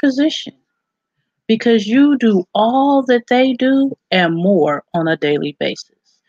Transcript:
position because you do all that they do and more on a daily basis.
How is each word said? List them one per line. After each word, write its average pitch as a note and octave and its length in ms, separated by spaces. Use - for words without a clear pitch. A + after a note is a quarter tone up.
position C#4+ 540
because A3+ 380
you C#4 320
do G#3+ 260
all C4+ 480
that A#3+ 260
they B3+ 240
do C4+ 420
and F3 260
more E3 480
on E3 120
a D#3+ 80
daily D3 440
basis. - 580